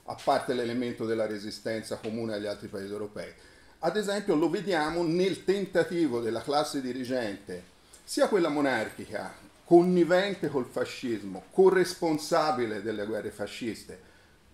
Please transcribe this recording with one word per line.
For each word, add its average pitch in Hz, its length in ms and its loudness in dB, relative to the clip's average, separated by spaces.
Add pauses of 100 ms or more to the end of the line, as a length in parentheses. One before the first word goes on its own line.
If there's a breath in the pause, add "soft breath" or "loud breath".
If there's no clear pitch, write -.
a 113 180 -10
parte 135 320 2
l'elemento 120 500 -2
della 110 220 0
resistenza 107 720 -6
comune 113 380 -6
agli 104 120 -4
altri 101 220 -8
paesi 98 220 -8
europei? 101 420 -8 (480 loud breath)
Ad 170 160 0
esempio 202 380 0
lo 160 140 2
vediamo 170 540 0
nel 175 420 0
tentativo 170 760 0
della 113 200 -2
classe 143 400 0
dirigente, 120 920 -6 (340 loud breath)
sia - 240 2
quella 180 200 4
monarchica, 110 880 -2 (300)
connivente 180 840 6
col 127 180 -2
fascismo, 107 840 -6
corresponsabile 156 1300 2
delle 104 240 -4
guerre 107 240 -4
fasciste. 101 800 -10 (440 loud breath)